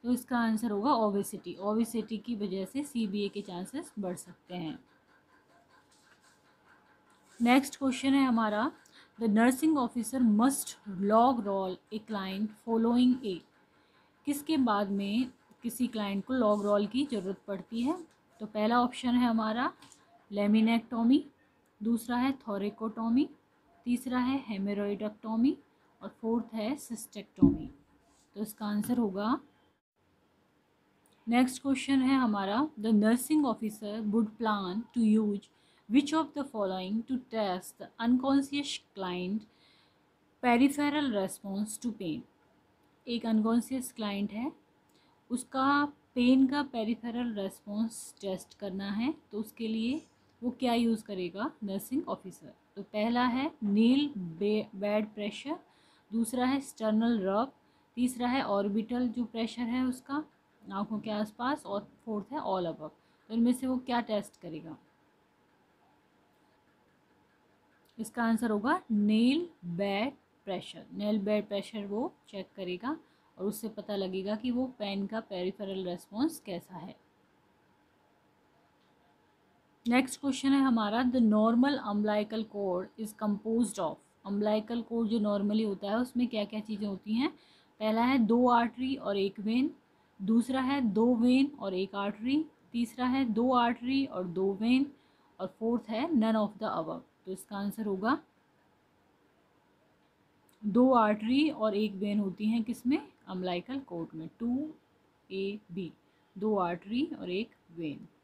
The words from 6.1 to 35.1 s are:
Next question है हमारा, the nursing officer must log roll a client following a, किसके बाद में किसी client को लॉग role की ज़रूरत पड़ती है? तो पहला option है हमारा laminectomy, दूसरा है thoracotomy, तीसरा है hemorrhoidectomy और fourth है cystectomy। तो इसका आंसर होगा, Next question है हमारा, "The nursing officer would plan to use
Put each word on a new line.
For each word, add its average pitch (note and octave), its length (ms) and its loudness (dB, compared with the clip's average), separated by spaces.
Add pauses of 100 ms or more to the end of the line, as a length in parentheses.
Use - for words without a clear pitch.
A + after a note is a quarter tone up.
Next B3 360 4
question C4+ 380 0
है C#4 120 6
हमारा, A3+ 460 2 (480)
the A3+ 100 0
nursing C4 480 4
officer B3 440 -2
must A#3 540 4 (260)
log A#3 460 6
roll F#3+ 280 -2 (180)
a A3 60 -6 (100)
client G3 440 -4 (140)
following A#3+ 480 6 (100)
a, F#3 120 -4 (880)
किसके C#4+ 320 -2
बाद G#3 320 2
में G3+ 420 0 (320)
किसी A#3+ 240 -2
client G3+ 380 -4
को B3+ 80 -4
लॉग G#3 320 2
role G#3 220 4
की B3+ 180 -2
ज़रूरत G3 420 -6
पड़ती G3+ 340 -6
है? D4 160 0 (420)
तो A3 60 -8
पहला A3 360 2
option B3 340 -2
है B3 120 4
हमारा A3+ 460 0 (580)
laminectomy, A3+ 920 4 (580)
दूसरा A#3 360 -2
है C4 220 2
thoracotomy, A3 880 -2 (580)
तीसरा B3 340 -2
है B3+ 180 0 (100)
hemorrhoidectomy G#3 1120 0 (440)
और F#3+ 80 -12 (120)
fourth A3+ 320 -2
है A3+ 240 -2
cystectomy। - 920 0 (680)
तो G3+ 60 -8
इसका G#3+ 240 -8
आंसर G#3 320 0
होगा, G#3+ 420 0 (1900)
Next B3 340 2
question C4+ 400 2
है C4 160 4
हमारा, G#3 400 0 (220)
"The G#3+ 140 0
nursing B3 520 4
officer G#3+ 480 -4 (200)
would A3 140 4 (140)
plan G3+ 400 -2 (160)
to A3+ 80 4
use G#3+ 420 2 (420)